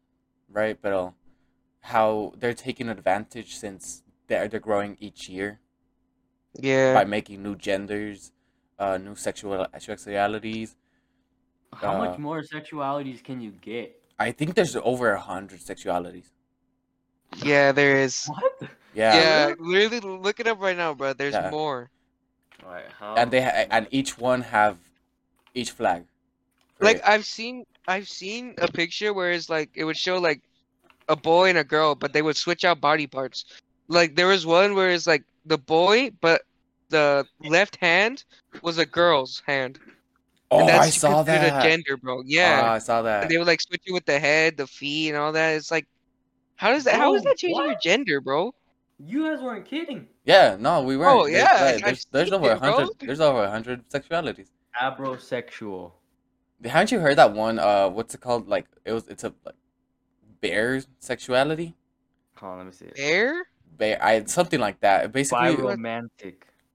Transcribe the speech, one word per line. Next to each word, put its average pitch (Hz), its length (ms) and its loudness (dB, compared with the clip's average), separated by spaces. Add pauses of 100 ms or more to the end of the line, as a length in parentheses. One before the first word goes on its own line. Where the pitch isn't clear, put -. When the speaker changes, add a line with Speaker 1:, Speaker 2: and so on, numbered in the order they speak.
(500)
Speaker 1:
right? 107 320 -4
But, 101 120 -2
uh, 90 160 -2 (720)
how 110 560 0
they're 120 160 -4
taking 120 360 -10
advantage 101 680 -6
since - 480 -14 (240)
they're, 101 200 -2
they're 107 120 -8
growing 101 400 -4
each - 300 -18
year 98 300 -8 (920)
Speaker 2:
Yeah. 135 400 2
Speaker 1:
by 107 120 4
making 101 380 -8
new 101 120 -8
genders, 101 760 -6 (480)
uh, 95 180 -2
new 98 180 -12
sexual, 98 500 -6 (100)
sexualities. 107 1000 -6 (960)
Speaker 3:
How 98 240 -4
much 90 180 -4
Speaker 1:
Uh, - 40 -14
Speaker 3:
more 151 240 -8
sexualities 143 800 -8
can 127 180 -12
you 107 100 -14
get? 107 500 -14 (180)
Speaker 1:
I 110 120 -2
think 156 240 -6
there's 165 200 2
over 120 380 0
a 95 60 -2
hundred 95 420 -12
sexualities. 90 680 -8 (1120)
Speaker 2:
Yeah, 143 280 4
there 139 260 4
is. 135 280 -2
Speaker 3:
What? 480 440 -6 (240)
Speaker 1:
Yeah. 110 220 4
Speaker 2:
Yeah, 156 440 4
Speaker 3:
Really? 185 300 0
Speaker 2:
literally 202 280 -8
look 196 220 -4
it 226 80 -2
up 220 120 -2
right 190 160 -2
now, 170 180 -4
bro. 135 200 -4
There's 139 220 -4
Speaker 1:
Yeah. 92 160 -4
Speaker 2:
more. 143 380 -8 (760)
Speaker 3:
All 92 60 -20
right, 87 140 -16 (140)
how 104 160 -10
Speaker 1:
And 120 140 4
they 127 140 4
ha-, 104 260 0
and 110 220 0
each 135 260 -4
one 123 240 0
have 107 360 2 (760)
each 120 180 -6
flag. 87 340 -2 (720)
Speaker 2:
Like, 214 240 4
Speaker 1:
Right. 202 100 4
Speaker 2:
I've 214 120 0
seen, 240 380 -12 (240)
I've 190 220 -4
seen 226 480 -12
a 175 100 -2
picture 170 460 -4
where 180 180 -2
it's 170 180 -6
like, 156 260 -4
it 151 80 -6
would 156 140 -4
show, 180 200 -2
like, 160 240 0 (680)
a 156 60 2
boy 170 340 4
and 180 80 4
a 151 60 2
girl, 151 320 2
but 139 160 -6
they 151 100 0
would 156 160 -2
switch - 280 -4
out 170 160 2
body 151 260 0
parts. 131 380 -8 (420)
Like, 165 280 2
there 180 120 4
was 190 180 2
one 185 280 4
where 185 160 2
it's 175 180 0
like 151 160 2 (220)
the 156 120 0
boy, 180 540 2 (100)
but 165 200 4 (480)
the 143 360 2 (140)
left 165 380 0
hand 190 480 0 (360)
was 165 160 -4
a 160 80 0
girl's 156 600 0
hand. 135 340 -4 (720)
And 156 140 6
Speaker 1:
Oh, - 40 6
Speaker 2:
that's 151 200 6
Speaker 1:
I - 20 2
saw 151 340 4
Speaker 2:
considered 156 240 2
a 151 40 4
Speaker 1:
that. 135 120 0
Speaker 2:
gender, 151 340 2
bro. 127 280 -8
Yeah. 160 380 4
Speaker 1:
Ah, 113 100 2
I 110 60 0
saw 117 220 0
that. 107 220 0
Speaker 2:
And - 80 -4
they 165 60 2
would, 170 100 0
like, 165 140 2
switch - 240 -10
it 185 60 -10
with 180 140 -4
the 143 140 2
head, 156 380 2
the 117 100 -6
feet, 151 420 -6
and 147 80 -4
all 151 160 -2
that. 160 220 0
It's 147 160 -8
like, 160 160 -4 (680)
how 208 160 0
does 277 140 0
that, - 100 2
how 285 200 4
is - 60 0
Speaker 3:
Bro, 554 100 0
Speaker 2:
that 480 60 2
changing 349 200 -4
your 320 160 -2
Speaker 3:
what? - 80 -8
Speaker 2:
gender, 170 400 0
bro? 147 320 -2 (440)
Speaker 3:
You 208 260 -6
guys 311 180 -4
weren't 226 240 -10
kidding. 277 420 -10 (160)
Speaker 1:
Yeah, 139 360 6
no, 147 220 0
we 131 160 -2
weren't. 170 220 4
Speaker 2:
Oh, 160 60 4
Speaker 1:
There's, 160 120 0
Speaker 2:
yeah, 262 140 6
Speaker 1:
uh, - 140 6
Speaker 2:
I've - 160 2
Speaker 1:
there's, - 300 -2
there's 147 160 2
Speaker 2:
seen 190 60 -2
Speaker 1:
over 151 180 2
Speaker 2:
it, 107 80 2
bro. 135 100 2
Speaker 1:
a - 40 2
hundred, 269 160 2 (100)
there's 151 200 -8
over 135 240 4
a 98 60 0
hundred 120 400 -8
sexualities. 135 640 -6 (300)
Speaker 3:
Abrosexual. 127 1080 -8 (720)
Speaker 1:
Haven't 160 280 2
you 226 80 0
heard 147 180 4
that 120 160 8
one? 110 260 -2
Uh, 98 300 4
what's 110 260 -8
it - 60 -20
called? 120 260 -4
Like, 98 200 -2 (180)
it 107 80 -4
was, 113 140 -6
it's - 180 -16
a, 98 80 -8 (120)
like, - 100 -18 (840)
bear 113 420 -2 (180)
sexuality. 147 760 -2 (640)
Speaker 3:
Hold 95 160 -16
on, 90 60 -14
let 92 80 -16
me 95 40 -20
see - 140 -20
it. - 100 -20
Speaker 2:
Bear? 208 480 -2 (340)
Speaker 1:
Bear, 107 240 -2
I, 107 220 2
something 165 380 -2
like 101 180 -4
that. 101 320 2
Basically, 127 460 2
Speaker 3:
Biromantic. 117 800 -8 (400)